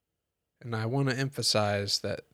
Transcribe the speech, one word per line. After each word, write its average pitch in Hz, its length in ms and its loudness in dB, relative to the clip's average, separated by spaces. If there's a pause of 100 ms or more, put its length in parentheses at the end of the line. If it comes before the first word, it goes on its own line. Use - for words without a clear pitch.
(600)
and 117 140 -6
I 110 120 0
want 139 220 2
to 127 100 0
emphasize 104 800 0
that 101 220 -4 (120)